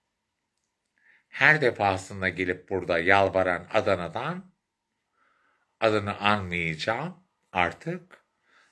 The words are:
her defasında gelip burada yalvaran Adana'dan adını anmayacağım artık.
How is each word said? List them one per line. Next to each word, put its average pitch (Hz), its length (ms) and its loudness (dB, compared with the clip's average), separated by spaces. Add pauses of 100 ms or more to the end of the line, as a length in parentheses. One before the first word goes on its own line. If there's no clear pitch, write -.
(1300)
her 151 340 4
defasında 98 680 0
gelip 90 400 -4
burada 87 300 -2
yalvaran 92 760 2
Adana'dan 110 800 -4 (1300)
adını 104 380 0
anmayacağım 101 1080 -2 (240)
artık. 120 720 -4 (460)